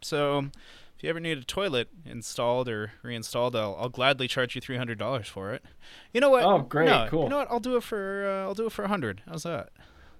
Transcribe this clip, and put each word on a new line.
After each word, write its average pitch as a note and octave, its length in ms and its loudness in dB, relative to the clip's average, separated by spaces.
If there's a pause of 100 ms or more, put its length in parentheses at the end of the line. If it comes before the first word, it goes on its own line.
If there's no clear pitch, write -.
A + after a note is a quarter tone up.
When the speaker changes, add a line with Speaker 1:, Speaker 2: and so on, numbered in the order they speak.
Speaker 1:
So C#3+ 380 0 (580)
if - 60 -16
you D3+ 80 -2
ever E3 100 -6
need E3 160 -4
a B2+ 80 -12
toilet D3+ 440 -2 (180)
installed A#2+ 640 -2
or G#2+ 240 -6 (100)
reinstalled, A#2+ 520 -2
I'll, G#2+ 240 -2
I'll B2 120 -4
gladly C3 360 2
charge B2 280 -2
you B2 80 -8
three B2+ 160 -6
hundred A#2 200 -4
dollars A2 300 -4
for G2 240 -8
it. C3 100 -10 (520)
You A#3 80 2
know C#4+ 80 8
what? B3 140 8
Speaker 2:
Oh, F3+ 160 8
great. D3+ 260 2
Speaker 1:
No, A#2+ 240 6
Speaker 2:
Cool. D#3+ 140 2
Speaker 1:
you - 40 2
know C#4 80 0
what? C#4+ 140 -2
I'll A#3+ 100 0
do B3 160 0
it A#3 60 0
for, G3 440 -6
uh, G3 220 -2
I'll G3 60 -4
do A3 120 -4
it G#3 60 -4
for G#3 120 -4
a F#3+ 40 -2
hundred. C3 400 -2
How's E3 140 -10
that? D#3+ 260 -6 (520)